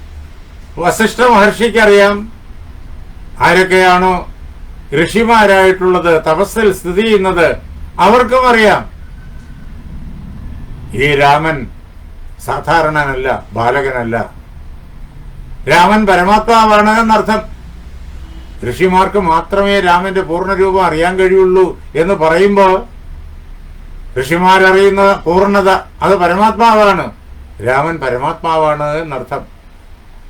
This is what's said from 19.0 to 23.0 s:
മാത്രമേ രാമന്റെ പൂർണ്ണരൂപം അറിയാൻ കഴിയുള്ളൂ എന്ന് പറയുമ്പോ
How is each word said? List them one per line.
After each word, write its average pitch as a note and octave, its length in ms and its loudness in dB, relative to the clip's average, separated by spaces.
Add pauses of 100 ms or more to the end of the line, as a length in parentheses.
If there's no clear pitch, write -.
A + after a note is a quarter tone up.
മാത്രമേ G3 600 0
രാമന്റെ F#3 400 0
പൂർണ്ണരൂപം F#3 640 0
അറിയാൻ E3+ 320 0
കഴിയുള്ളൂ F#3 640 2 (160)
എന്ന് E3+ 180 0
പറയുമ്പോ F#3+ 720 2 (1300)